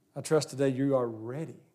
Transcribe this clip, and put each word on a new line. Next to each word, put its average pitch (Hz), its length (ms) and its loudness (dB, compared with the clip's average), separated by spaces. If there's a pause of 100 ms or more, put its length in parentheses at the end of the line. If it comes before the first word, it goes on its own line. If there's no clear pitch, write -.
(160)
I 143 60 -8
trust 156 280 2
today 135 200 0
you 135 260 2
are 123 120 2
ready 117 520 -10 (140)